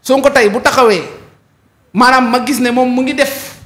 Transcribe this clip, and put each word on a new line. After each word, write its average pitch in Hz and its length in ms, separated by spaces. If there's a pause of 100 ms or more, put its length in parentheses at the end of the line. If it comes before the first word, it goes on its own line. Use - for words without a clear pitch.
Sonko 269 300
tey 240 180
bu 208 120
taxawee, 240 420 (880)
maanaam 254 380
ma 247 160
gis 254 140
ne 247 100
moom 254 180
mu 254 140
ngi 269 120
def - 520